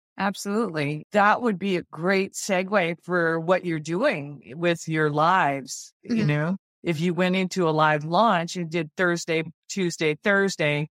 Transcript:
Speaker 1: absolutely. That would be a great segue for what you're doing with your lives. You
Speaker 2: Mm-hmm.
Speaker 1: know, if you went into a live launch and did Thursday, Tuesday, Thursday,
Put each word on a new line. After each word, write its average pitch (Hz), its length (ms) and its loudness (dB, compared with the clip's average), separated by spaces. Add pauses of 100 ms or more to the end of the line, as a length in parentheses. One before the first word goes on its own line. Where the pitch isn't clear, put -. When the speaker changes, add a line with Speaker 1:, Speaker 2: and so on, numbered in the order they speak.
(180)
Speaker 1:
absolutely. 185 960 -4
That 208 280 4
would 220 180 0
be 190 180 0
a 165 60 -4
great 190 500 -2
segue 185 680 -2
for 165 360 0
what 175 260 0
you're 165 140 -2
doing 151 800 -4
with 170 320 -2
your 156 200 2
lives. 147 840 0 (100)
You 240 140 -4
Speaker 2:
Mm-hmm. 196 100 2
Speaker 1:
know, 151 300 0 (260)
if 165 160 -2
you 175 140 0
went 180 220 2
into 185 320 0
a 156 40 2
live 151 320 2
launch 175 540 2
and 175 120 -6
did 160 280 -4
Thursday, 170 460 0 (260)
Tuesday, 165 540 -2
Thursday, 175 720 2